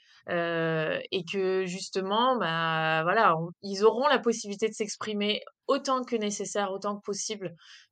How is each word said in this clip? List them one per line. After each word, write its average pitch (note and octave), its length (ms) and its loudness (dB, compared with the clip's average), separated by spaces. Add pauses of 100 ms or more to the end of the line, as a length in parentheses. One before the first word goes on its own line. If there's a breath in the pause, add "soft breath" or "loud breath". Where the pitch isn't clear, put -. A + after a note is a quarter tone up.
(300 soft breath)
heu, E3 680 0 (120)
et F#3 140 -2
que F#3+ 420 0
justement, G3 720 0
bah, D#3+ 640 0
voilà, F#3 340 4
on, E3 120 -4 (140)
ils G3 220 -4
auront A3+ 220 6
la C4+ 120 4
possibilité A3 500 -2
de G#3+ 40 -12
s'exprimer G#3 680 -2 (260)
autant C4 360 0
que A#3+ 140 -4
nécessaire, G#3 560 -2
autant G3+ 240 -4
que G3+ 60 -16
possible G3+ 520 -6 (360 loud breath)